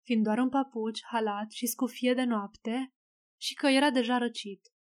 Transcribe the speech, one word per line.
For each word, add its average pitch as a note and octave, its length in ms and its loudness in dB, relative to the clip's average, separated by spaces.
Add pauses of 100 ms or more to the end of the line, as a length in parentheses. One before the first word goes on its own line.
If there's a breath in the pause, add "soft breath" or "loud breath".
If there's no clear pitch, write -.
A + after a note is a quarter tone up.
fiind A3+ 180 2
doar G#3+ 140 2
în B3+ 120 2
papuci, A#3+ 540 -4
halat A3 480 -4
și - 160 -6
scufie B3 460 -2
de B3+ 100 0
noapte, A#3 680 -4 (480)
și - 120 -6
că - 140 0
era C#4 220 6
deja B3 280 2
răcit. A#3+ 560 -6 (240)